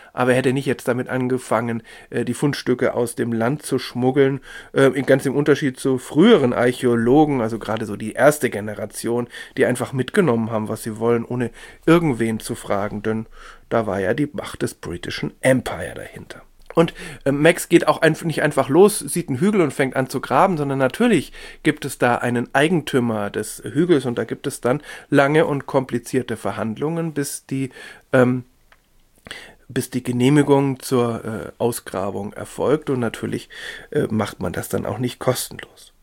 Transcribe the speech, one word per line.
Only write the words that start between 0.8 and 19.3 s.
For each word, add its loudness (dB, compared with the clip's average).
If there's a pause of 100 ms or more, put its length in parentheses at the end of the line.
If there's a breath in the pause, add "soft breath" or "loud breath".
damit -2
angefangen, -2 (260 loud breath)
äh, -4
die -4
Fundstücke 0
aus -4
dem -2
Land -2
zu -2
schmuggeln, 0 (320 loud breath)
äh, 4
in, 0
ganz 4
im -2
Unterschied 0
zu 0
früheren 4
Archäologen, 4
also -4
gerade -4
so -6
die -8
erste 4
Generation, -6 (280 loud breath)
die 4
einfach 0
mitgenommen 0
haben, -2
was -6
sie -8
wollen, 2
ohne -4 (340 loud breath)
irgendwen 2
zu -8
fragen, -4
denn -4 (440 loud breath)
da 0
war -2
ja 0
die -2
Macht -10
des -4
britischen -8
Empire 0
dahinter. -16 (320)
Und, 2 (320 loud breath)
äh, 2
Max 2
geht 6
auch 2
einf-, 2
nicht -2
einfach 0
los, 6
sieht -6
einen -2